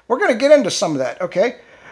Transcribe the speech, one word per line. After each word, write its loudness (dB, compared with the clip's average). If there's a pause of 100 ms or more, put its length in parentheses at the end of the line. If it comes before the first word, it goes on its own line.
We're -2
gonna 0
get 2
into 4
some -2
of -2
that, -6
okay? -2 (360)